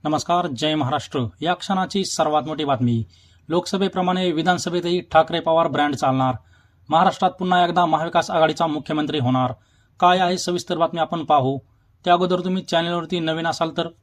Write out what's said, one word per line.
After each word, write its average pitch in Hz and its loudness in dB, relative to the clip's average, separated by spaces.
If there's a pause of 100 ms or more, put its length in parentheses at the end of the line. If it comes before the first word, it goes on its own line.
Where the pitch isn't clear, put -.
नमस्कार, 175 0
जय 151 -2
महाराष्ट्र. 143 -2 (200)
या 170 0
क्षणाची 185 -2
सर्वात 151 0
मोठी 156 -6
बातमी. 120 0 (440)
लोकसभेप्रमाणे 185 0
विधानसभेतही 175 -2
ठाकरे 160 2
पवार 165 2
ब्रँड 147 0
चालणार. 131 0 (540)
महाराष्ट्रात 175 2
पुन्हा 180 2
एकदा 175 2
महाविकास 165 0
आघाडीचा 160 2
मुख्यमंत्री 151 -4
होणार. 127 0 (480)
काय 180 6
आहे 180 0
सविस्तर 180 -4
बातमी 165 0
आपण 160 -4
पाहू. 139 2 (460)
त्या 175 4
अगोदर 180 0
तुम्ही 185 -2
चॅनलवरती 170 -2
नवीन 160 -2
असाल 160 -2
तर 175 -2 (140)